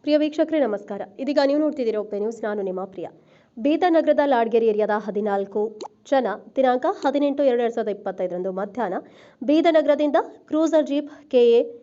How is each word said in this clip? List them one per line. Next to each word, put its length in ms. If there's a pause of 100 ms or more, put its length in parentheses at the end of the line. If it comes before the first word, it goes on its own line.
ಪ್ರಿಯ 180
ವೀಕ್ಷಕರೇ, 440
ನಮಸ್ಕಾರ. 360 (200)
ಇದೀಗ 180 (100)
ನೀವು 140
ನೋಡ್ತಿದ್ದೀರಾ 400
ಒಪ್ಪೆ 180
ನ್ಯೂಸ್, 240
ನಾನು 220
ನಿಮ್ಮ 140 (120)
ಪ್ರಿಯ. 140 (500)
ಬೀದರ್ 380
ನಗರದ 280 (100)
ಲಾಡ್ಗೇರಿ 380
ಏರಿಯಾದ 240 (120)
ಹದಿನಾಲ್ಕು 540 (500)
ಜನ 160 (300)
ದಿನಾಂಕ 280 (180)
ಹದಿನೆಂಟು 460
ಎರಡು 160
ಎರಡ್ 120
ಸಾವಿರದ 200
ಇಪ್ಪತ್ತೈದರಂದು 640
ಮಧ್ಯಾಹ್ನ 400 (480)
ಬೀದರ್ 320
ನಗರದಿಂದ 380 (320)
ಕ್ರೂಸರ್ 420
ಜೀಪ್ 180 (240)
ಕೆ 80 (160)
ಎ 60 (200)